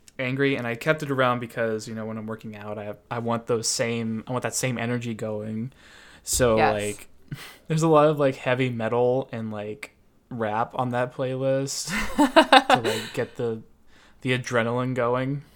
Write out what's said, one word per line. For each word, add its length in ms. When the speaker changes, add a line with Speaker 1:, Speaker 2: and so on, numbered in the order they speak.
Speaker 1:
angry, 360
and 120
I 80
kept 280
it 60
around 300
because, 480
you 80
know, 100
when 120
I'm 100
working 280
out, 220
I, 160
I 100
want 280
those 200
same, 600
I 60
want 100
that 120
same 220
energy 360
going. 580
So, 340
Speaker 2:
Yes. 160
Speaker 1:
like, 340
<laughs> 360
there's 160
a 40
lot 200
of, 120
like, 160
heavy 340
metal 600
and, 200
like, 440
rap 460
on 140
that 260
playlist 720
Speaker 2:
<laughs> 520
Speaker 1:
to, 140
like, 320
get 240
the, 240
the 160
adrenaline 560
going. 480